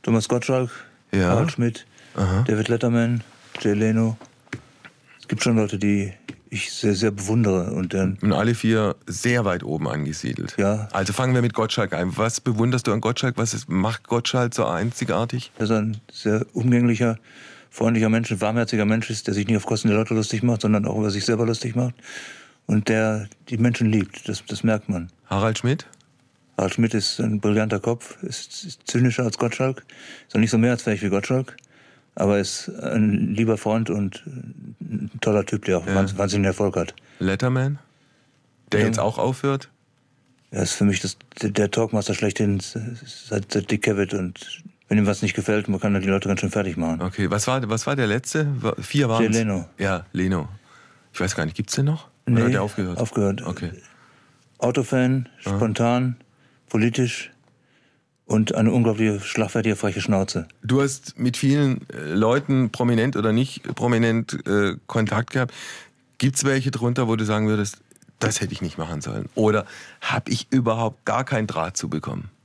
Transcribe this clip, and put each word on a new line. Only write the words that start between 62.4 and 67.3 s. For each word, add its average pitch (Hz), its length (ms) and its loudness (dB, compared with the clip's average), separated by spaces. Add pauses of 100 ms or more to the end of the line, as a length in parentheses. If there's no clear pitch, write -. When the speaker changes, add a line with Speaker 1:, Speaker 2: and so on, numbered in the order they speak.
Speaker 2:
prominent 120 460 2
oder 107 160 2
nicht 127 300 0 (140)
prominent, 117 720 0
äh, 101 260 2 (120)
Kontakt 110 440 0
gehabt. 127 240 -2 (640)
Gibt's 135 260 0
welche 135 280 2
drunter, 123 340 0
wo 110 80 2
du 110 100 0
sagen 107 220 2